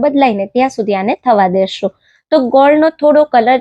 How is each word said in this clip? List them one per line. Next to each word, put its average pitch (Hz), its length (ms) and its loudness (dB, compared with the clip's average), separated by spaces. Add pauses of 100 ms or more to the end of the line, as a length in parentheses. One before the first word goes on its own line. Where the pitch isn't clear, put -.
બદલાઈને 269 480 0
ત્યાં 262 240 -2
સુધી 208 240 -4
આને 214 140 -4 (100)
થવા 202 320 2
દેશું. 190 340 -4 (400)
તો 240 100 2 (140)
ગોળનો 294 360 2 (100)
થોડો 294 240 2
કલર 254 360 0